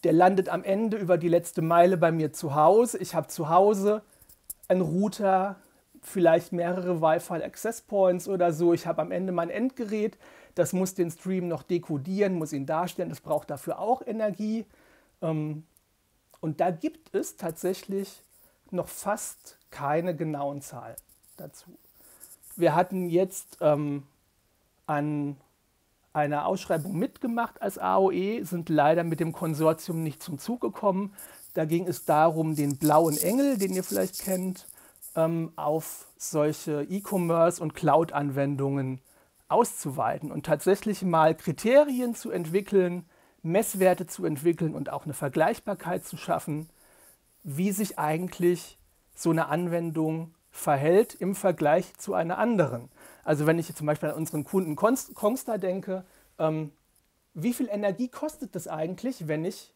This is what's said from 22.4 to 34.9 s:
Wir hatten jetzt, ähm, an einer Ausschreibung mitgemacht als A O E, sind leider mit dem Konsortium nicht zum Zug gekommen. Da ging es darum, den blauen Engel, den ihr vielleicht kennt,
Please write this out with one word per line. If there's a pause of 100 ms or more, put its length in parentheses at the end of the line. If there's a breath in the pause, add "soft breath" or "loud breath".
Wir
hatten
jetzt,
ähm, (840)
an (800)
einer
Ausschreibung
mitgemacht
als
A
O
E,
sind
leider
mit
dem
Konsortium
nicht
zum
Zug
gekommen. (420 loud breath)
Da
ging
es
darum,
den
blauen
Engel,
den
ihr
vielleicht
kennt, (480 loud breath)